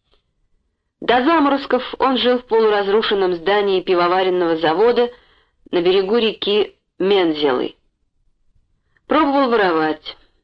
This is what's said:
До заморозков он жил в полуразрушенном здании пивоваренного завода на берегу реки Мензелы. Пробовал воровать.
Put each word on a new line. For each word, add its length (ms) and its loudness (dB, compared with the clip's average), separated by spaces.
До 220 0
заморозков 760 0
он 180 0
жил 220 0
в 80 -12
полуразрушенном 880 0
здании 480 0
пивоваренного 760 0
завода 540 2
на 120 -2
берегу 340 2
реки 600 -2
Мензелы. 760 0
Пробовал 420 0
воровать. 640 -2